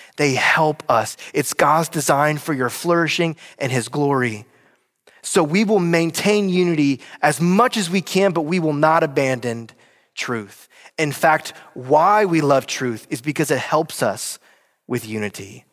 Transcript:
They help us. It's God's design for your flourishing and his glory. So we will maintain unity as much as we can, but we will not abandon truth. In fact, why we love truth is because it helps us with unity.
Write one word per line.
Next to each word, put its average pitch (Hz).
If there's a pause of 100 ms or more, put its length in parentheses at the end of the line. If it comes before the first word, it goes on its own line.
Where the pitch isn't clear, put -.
(180)
They 143
help 156
us. - (180)
It's 135
God's 160
design 151
for 147
your 127
flourishing 170 (200)
and 135
his 117
glory. 131 (800)
So -
we 165
will 208
maintain 175
unity 165 (220)
as 151
much 196
as 180
we 185
can, 190
but 165
we 170
will 156
not 156
abandon 127 (440)
truth. 110 (300)
In 151
fact, 156 (200)
why 165
we 165
love 139
truth 120
is 123
because 147
it 139
helps 151
us - (480)
with 110
unity. 104